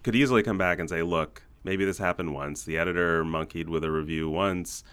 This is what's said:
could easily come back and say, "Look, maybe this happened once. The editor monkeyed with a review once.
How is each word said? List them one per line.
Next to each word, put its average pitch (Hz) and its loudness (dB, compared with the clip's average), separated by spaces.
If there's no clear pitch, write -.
could 113 0
easily 127 6
come 104 0
back 90 2
and 85 -4
say, 82 0
"Look, 82 0
maybe 95 0
this 95 0
happened 90 0
once. 71 -8
The 80 -2
editor 85 2
monkeyed 80 -4
with 80 -2
a 80 -2
review 78 -2
once. 90 -2